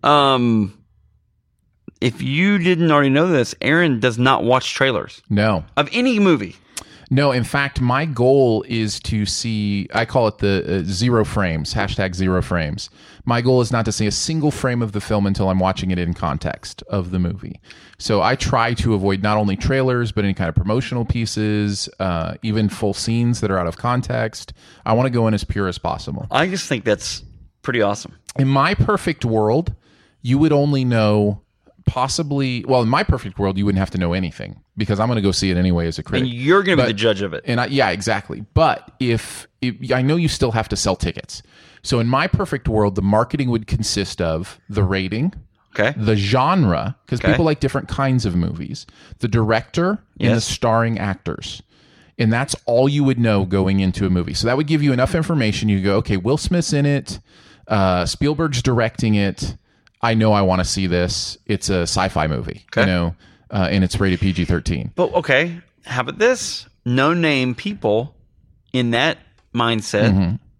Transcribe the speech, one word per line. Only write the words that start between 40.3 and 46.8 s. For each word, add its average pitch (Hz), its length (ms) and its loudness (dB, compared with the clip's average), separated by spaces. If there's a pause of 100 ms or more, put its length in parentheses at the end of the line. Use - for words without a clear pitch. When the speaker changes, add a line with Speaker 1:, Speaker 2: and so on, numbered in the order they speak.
Speaker 2:
have 110 180 -2
to 104 60 -2
sell 95 200 0
tickets. - 460 -8 (420)
So 127 160 -2
in 117 80 0
my 135 200 2
perfect - 420 -2
world, 104 260 2
the 98 60 -2
marketing 117 480 2
would 117 180 -2
consist - 540 -2
of 82 380 -4 (100)
the 104 140 0
rating, 95 500 0 (440)
Speaker 1:
Okay. 113 200 2
Speaker 2:
the 113 180 2
genre, 117 800 2 (120)